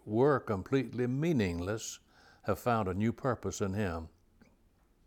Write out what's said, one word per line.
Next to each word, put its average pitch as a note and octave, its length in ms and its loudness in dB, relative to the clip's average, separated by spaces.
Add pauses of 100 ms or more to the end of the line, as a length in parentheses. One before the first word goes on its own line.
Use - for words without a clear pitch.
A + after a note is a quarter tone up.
were B2 360 4
completely A#2+ 640 -2
meaningless A2 920 0 (420)
have G2+ 160 0
found A2+ 300 0
a F#2 60 0
new G#2+ 180 2
purpose A2+ 480 -4
in F#2+ 140 -2
Him. E2+ 340 -2 (1000)